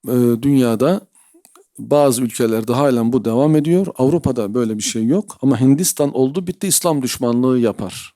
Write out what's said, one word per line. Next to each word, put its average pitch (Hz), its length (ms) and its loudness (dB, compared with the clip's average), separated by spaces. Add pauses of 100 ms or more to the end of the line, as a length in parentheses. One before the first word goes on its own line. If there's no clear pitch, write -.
e, 123 80 -2 (260)
dünyada 135 600 2 (760)
bazı 131 420 2
ülkelerde 113 520 -2
halen 123 400 2
bu 110 120 0
devam 135 300 2
ediyor. 170 320 2 (100)
Avrupa'da 131 560 0
böyle 113 240 -2
bir 107 60 -6
şey 113 220 -4
yok. 180 360 -2
Ama 131 180 2
Hindistan 143 540 2
oldu 143 340 -2
bitti 185 200 -6
İslam 156 340 -2
düşmanlığı 123 580 -2
yapar. 104 560 -4